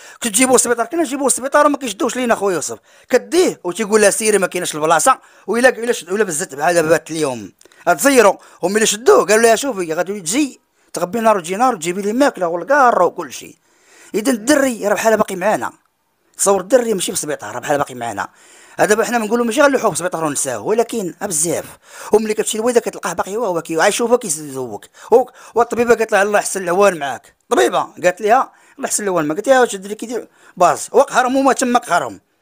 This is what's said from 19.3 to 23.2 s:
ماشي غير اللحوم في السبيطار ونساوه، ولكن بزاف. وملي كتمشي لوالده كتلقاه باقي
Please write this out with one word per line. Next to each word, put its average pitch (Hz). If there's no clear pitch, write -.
ماشي 233
غير 285
اللحوم 226
في 156
السبيطار 165
ونساوه، 127
ولكن 220
بزاف. 165
وملي 214
كتمشي 214
لوالده 233
كتلقاه 180
باقي 196